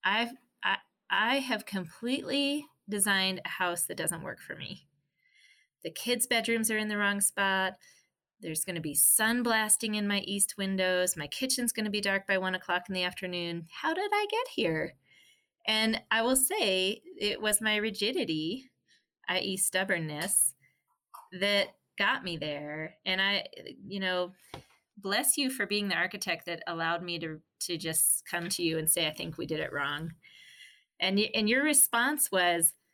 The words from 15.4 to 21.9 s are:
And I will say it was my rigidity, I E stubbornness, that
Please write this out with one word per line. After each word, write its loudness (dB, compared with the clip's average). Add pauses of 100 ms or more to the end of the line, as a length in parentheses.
And 2
I 2
will 4
say 0 (160)
it -2
was 2
my 2
rigidity, -2 (580)
I 0
E -4
stubbornness, 0 (840)
that 2 (320)